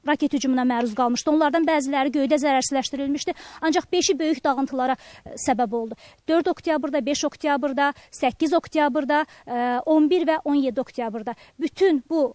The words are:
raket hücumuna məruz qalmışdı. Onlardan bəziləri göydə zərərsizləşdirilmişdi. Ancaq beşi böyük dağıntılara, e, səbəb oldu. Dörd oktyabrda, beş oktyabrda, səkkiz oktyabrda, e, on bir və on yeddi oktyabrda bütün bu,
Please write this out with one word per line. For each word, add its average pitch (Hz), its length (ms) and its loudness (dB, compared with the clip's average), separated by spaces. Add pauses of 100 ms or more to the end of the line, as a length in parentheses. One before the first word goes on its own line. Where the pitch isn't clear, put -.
(140)
raket 294 240 0
hücumuna 254 240 0
məruz 240 320 0
qalmışdı. 247 400 0
Onlardan 311 320 2
bəziləri 277 480 0
göydə 285 320 2
zərərsizləşdirilmişdi. 277 880 -2 (320)
Ancaq 320 260 0
beşi 349 280 0
böyük 311 260 -2
dağıntılara, 262 500 0 (300)
e, - 100 -16 (140)
səbəb 240 240 0
oldu. 226 240 -6 (320)
Dörd 339 240 2
oktyabrda, 294 520 -2
beş 285 200 -2
oktyabrda, 285 680 0 (200)
səkkiz 285 400 0
oktyabrda, 294 720 0 (220)
e, 240 380 -2
on 311 240 4
bir 339 200 2
və 311 160 0
on 285 80 0
yeddi 269 280 0
oktyabrda 226 520 -6 (260)
bütün 311 500 2
bu, 311 260 0